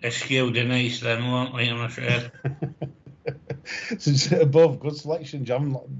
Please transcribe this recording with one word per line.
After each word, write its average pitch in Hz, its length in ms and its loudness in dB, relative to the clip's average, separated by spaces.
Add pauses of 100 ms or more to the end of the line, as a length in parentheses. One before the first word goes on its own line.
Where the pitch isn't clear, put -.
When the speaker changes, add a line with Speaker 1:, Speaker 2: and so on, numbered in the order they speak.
Speaker 1:
eschew 127 480 0
Denise 120 500 0
then, 120 300 -2
won't 127 240 -2
we, 120 140 0
I'm 117 120 -4
afraid? 120 560 -2
Speaker 2:
<laughs> - 60 -20 (1600)
So - 120 0
it's 139 220 2
above, 160 480 6
good 147 160 -6
selection, 151 480 -6
John. 131 340 -2 (220)